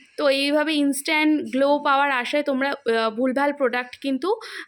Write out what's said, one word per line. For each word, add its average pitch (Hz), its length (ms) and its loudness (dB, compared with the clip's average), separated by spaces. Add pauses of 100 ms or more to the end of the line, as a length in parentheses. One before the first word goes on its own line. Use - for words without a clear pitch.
(180)
তো 285 120 2
এইভাবে 285 440 2
ইনস্ট্যান্ট 294 800 0
গ্লো 285 340 4
পাওয়ার 285 240 2
আশায় 262 320 -2
তোমরা, 269 280 -2
আহ, 226 380 0
ভুলভাল 262 440 0
প্রোডাক্ট 247 480 -4
কিন্তু 277 380 -2 (280)